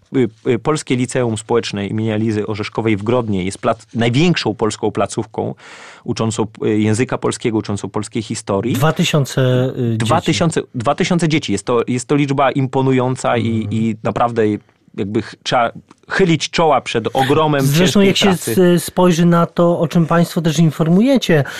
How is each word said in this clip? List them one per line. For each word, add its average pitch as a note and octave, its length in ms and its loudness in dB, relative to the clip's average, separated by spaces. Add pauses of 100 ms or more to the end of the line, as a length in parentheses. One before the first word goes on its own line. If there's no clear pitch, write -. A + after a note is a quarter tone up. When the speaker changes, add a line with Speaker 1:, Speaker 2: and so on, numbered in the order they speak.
(460)
Speaker 1:
e, B2+ 60 2
e, A2+ 60 0
Polskie D3+ 380 -2
Liceum B2 420 -2
Społeczne A2 480 -2
imienia A2 300 -2
Lizy G#2+ 300 -2
Orzeszkowej G#2+ 500 -2
w G2 60 -6
Grodnie G#2+ 420 -2
jest F#2+ 140 -6
plac-, - 360 -4
największą B2 600 0
polską A2 360 -2
placówką G#2+ 640 -6 (500)
uczącą, A2 420 -2 (180)
e, A2+ 40 0
języka A2 500 0
polskiego, A#2+ 400 -4
uczącą G2+ 300 -6
polskiej - 340 -6
historii. G#2+ 520 -4
Speaker 2:
Dwa D3+ 180 0
tysiące, D3 500 0 (360)
e, B2+ 40 -4 (100)
dzieci. A2 60 -2
Speaker 1:
Dwa A#2 220 0
tysiące, E3 400 0 (140)
dwa C3 200 -2
tysiące F3 340 0
dzieci. D3 240 -2
Jest G2 120 -4
to, A#2 240 2
jest B2 200 -4
to D3 80 2
liczba C#3 340 2
imponująca C3 840 0
i, A2 100 -2 (100)
Speaker 2:
Mhm. G#2+ 160 -4
Speaker 1:
i A2 300 -2
naprawdę A#2 400 0 (540)
jakby G#2+ 260 -2
ch-, - 200 -16
trzeba A#2+ 300 0 (360)
chylić E3+ 420 0
czoła D#3 300 2
przed A2+ 320 -4
ogromem C#3+ 540 2
Speaker 2:
Zresztą E3+ 340 2
Speaker 1:
ciężkiej G3 60 6
Speaker 2:
jak F#3+ 100 2
się - 100 2 (180)
Speaker 1:
pracy. F3 320 4
Speaker 2:
s-, E3 80 -2
spojrzy F3 420 2
na E3+ 200 4
to, F3 340 2
o E3+ 80 0
czym E3+ 180 2
państwo E3+ 360 0
też D#3+ 160 0
informujecie, F3 880 2 (160)